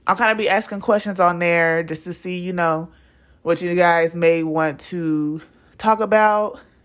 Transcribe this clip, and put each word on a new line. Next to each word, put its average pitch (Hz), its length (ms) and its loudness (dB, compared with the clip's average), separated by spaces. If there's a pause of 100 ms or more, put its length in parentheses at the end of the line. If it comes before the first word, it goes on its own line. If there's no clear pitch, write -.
I'll 190 100 2
kinda 220 180 2
be 214 140 -2
asking 196 320 -2
questions 202 380 -2
on 175 200 2
there 170 440 2
just 160 220 -8
to 180 80 -8
see, 180 260 -8
you 180 140 -6
know, 170 380 -2 (520)
what 170 200 0
you 175 120 -2
guys 170 400 4
may 165 280 2
want 160 360 -2
to 156 640 -4 (380)
talk 220 220 2
about 214 600 2 (240)